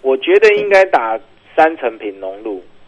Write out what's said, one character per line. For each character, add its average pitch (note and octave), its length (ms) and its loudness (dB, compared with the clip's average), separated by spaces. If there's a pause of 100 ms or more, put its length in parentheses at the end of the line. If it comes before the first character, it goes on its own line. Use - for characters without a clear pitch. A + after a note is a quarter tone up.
我 C3 140 0
觉 F3 220 0
得 G#3 160 4
应 G#3 160 -2
该 F#3+ 160 6
打 A2+ 320 -2 (360)
三 D#3+ 220 2
层 A2+ 220 -6
平 G2 200 -10
农 G2 240 -12
路。 G2 200 -10 (240)